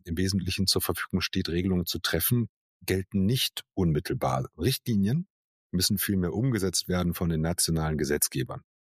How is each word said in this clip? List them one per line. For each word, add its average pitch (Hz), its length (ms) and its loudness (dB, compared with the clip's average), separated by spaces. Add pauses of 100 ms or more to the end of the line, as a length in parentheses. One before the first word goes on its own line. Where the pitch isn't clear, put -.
im 85 120 -4
Wesentlichen 92 500 0
zur - 140 2
Verfügung - 400 -2
steht, - 300 -2
Regelungen 90 340 0
zu - 140 -6
treffen, 113 500 0 (380)
gelten 95 400 2
nicht - 360 0 (120)
unmittelbar. 73 800 0
Richtlinien 120 720 0 (420)
müssen 90 280 0
vielmehr 90 340 0
umgesetzt 101 560 0
werden 90 240 0
von 87 160 -2
den 78 140 0
nationalen 80 560 0
Gesetzgebern. - 640 -2 (200)